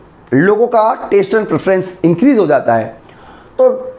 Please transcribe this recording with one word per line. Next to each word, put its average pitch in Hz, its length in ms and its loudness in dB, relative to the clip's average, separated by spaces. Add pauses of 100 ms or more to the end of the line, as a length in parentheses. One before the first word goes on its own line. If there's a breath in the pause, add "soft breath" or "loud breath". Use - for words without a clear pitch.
(340)
लोगों 208 320 2
का 226 440 -2
taste 196 200 0
and 220 160 0
preference 185 580 -4
increase 175 340 2
हो 190 80 2
जाता 135 280 0
है, 113 220 -4 (640 loud breath)
तो - 380 0